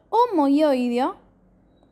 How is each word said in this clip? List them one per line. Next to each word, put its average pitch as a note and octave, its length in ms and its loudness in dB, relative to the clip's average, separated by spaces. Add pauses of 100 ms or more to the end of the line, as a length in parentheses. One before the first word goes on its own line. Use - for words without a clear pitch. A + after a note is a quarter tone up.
omoioideo, D4 1080 0 (760)